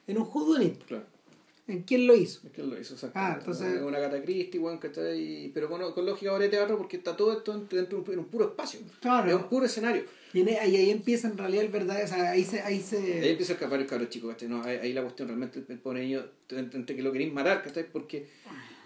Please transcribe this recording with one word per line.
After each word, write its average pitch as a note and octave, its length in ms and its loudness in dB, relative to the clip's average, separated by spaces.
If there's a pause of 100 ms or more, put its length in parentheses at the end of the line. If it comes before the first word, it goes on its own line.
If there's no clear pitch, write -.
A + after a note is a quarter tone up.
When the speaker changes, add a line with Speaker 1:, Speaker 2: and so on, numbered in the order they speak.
Speaker 1:
en G3+ 100 -2
un A3+ 100 0
whodunit. D4+ 580 2
Speaker 2:
Claro. G#2+ 200 -8 (640)
Speaker 1:
¿En F3+ 160 -6
quién B3 240 4
lo A#3+ 80 12
hizo? F3+ 320 2
Speaker 2:
¿En - 20 -18
quién D3 180 -8
lo A#2+ 120 -8
hizo? B2+ 160 -14
Exacto. - 220 -10
Speaker 1:
Ah, F#3+ 220 -2
entonces - 360 -4
Speaker 2:
Es C3+ 80 -2
una C#3+ 160 -2
Agatha C#3 240 -2
Christie, F3+ 360 -4
weón, E3 200 -4
¿cachai? E3 400 -4 (260)
Y, C#3 40 -10
pero D3+ 200 -4
bueno, E3+ 240 -6
con F3+ 100 -2
lógica G3 300 -2
obra G3 120 2
de G3+ 40 4
teatro G3+ 300 2
porque F3+ 180 -6
está E3+ 180 -6
todo G#3 220 4
esto G#3 160 -4
en, G#3 140 -8 (100)
en, F#3 100 0 (240)
en F3+ 80 -2
un E3 60 -6
puro A3 240 2
espacio. - 300 -8 (200)
Speaker 1:
Claro. A#3+ 300 4
Speaker 2:
Es F3 60 6
un F3+ 120 2
puro C4 200 4
escenario. A3+ 360 0 (300)
Speaker 1:
Y F3+ 80 6
en, G3 80 6
e-, A3 180 2
y F#3 100 6
ahí F#3+ 120 8
empieza A3+ 380 2
en G#3 100 -2
realidad G3 260 2
el G#3+ 80 0
verdad, G3 320 0
o F#3 40 -2
sea, F3 240 2
ahí F#3 120 6
se, G#3 180 -2
ahí G3 200 0
se - 160 -4 (240)
Speaker 2:
Ahí D#3+ 80 6
empieza E3+ 240 0
a - 20 0
escapar C3+ 240 -2
el C3+ 60 0
cabro A#2+ 200 -2
chico, A2+ 240 -8
¿cachai? A#2 200 -8
No, A#2+ 140 -4
ahí, B2 140 -4
ahí B2 160 -2
la C3 100 -2
cuestión B2 240 -8
realmente, B2 320 -6
el, - 100 -12
el B2 100 -10
pobre B2+ 220 -4
niño, C3 220 -2 (260)
entre, C3 300 -6
entre C3 160 -6
que C3 80 -6
lo C3+ 80 2
queréis D3 200 -2
matar, D#3+ 320 2
¿cachai? E3 280 -6
Porque... - 360 -8 (580)